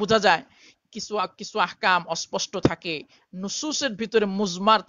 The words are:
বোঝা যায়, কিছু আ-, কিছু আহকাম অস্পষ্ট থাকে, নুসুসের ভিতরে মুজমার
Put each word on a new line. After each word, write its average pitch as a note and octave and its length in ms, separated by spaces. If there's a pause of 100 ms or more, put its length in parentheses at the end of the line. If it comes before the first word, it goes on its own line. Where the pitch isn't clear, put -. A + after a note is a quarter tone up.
বোঝা G#3+ 260
যায়, F3 180 (480)
কিছু - 200 (120)
আ-, F#3 140
কিছু - 180 (100)
আহকাম F#3 340 (140)
অস্পষ্ট - 380 (180)
থাকে, E3+ 240 (400)
নুসুসের B3+ 680
ভিতরে A3 260 (120)
মুজমার G3+ 500